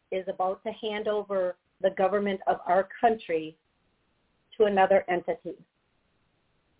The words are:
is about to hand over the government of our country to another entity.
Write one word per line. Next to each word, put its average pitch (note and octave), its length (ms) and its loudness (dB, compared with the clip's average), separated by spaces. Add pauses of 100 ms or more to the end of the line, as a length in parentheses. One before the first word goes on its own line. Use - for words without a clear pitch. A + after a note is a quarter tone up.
(100)
is F#3+ 180 -6
about F#3+ 360 -6
to A3 80 -8
hand G#3+ 360 -8
over G3+ 480 -4 (260)
the F#3+ 80 2
government G3 560 0
of F#3 200 0
our F#3+ 220 2 (120)
country E3+ 560 0 (1000)
to A3 80 4
another G3 440 4
entity. E3+ 480 -4 (1200)